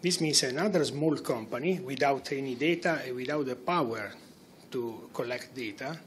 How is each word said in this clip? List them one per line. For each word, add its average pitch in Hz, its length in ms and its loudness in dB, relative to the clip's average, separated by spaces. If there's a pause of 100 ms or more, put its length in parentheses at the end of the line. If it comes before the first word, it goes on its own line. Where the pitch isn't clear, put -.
This 175 220 2
means 151 220 4
another 160 400 2
small 156 340 2
company 127 640 0
without 135 520 2
any 135 220 -2
data 160 500 2
and 127 120 -6
without 143 280 -2
the 127 120 -2
power 113 560 0 (580)
to 120 420 -6
collect 123 420 -4
data 127 520 -6